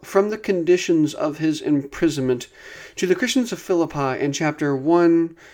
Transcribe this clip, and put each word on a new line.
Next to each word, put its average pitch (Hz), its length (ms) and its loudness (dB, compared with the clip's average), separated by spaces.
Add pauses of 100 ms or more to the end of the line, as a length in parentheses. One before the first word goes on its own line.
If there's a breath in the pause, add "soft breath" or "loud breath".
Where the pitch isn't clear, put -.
from 196 260 0
the 214 80 -4
conditions 175 760 2
of 151 240 -6
his 156 200 -2
imprisonment 139 880 -2 (480 loud breath)
to 190 100 -2
the 180 80 2
Christians 240 360 -2
of 185 80 -8
Philippi 143 640 -2
in 143 80 0
chapter 151 440 -2
one, 165 600 2 (180 loud breath)